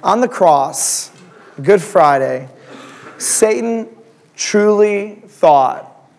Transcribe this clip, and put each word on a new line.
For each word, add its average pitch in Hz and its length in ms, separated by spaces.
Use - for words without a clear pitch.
on 214 180
the 247 60
cross, - 800
Good 180 200
Friday, 135 640
Satan 220 680
truly 208 920
thought - 800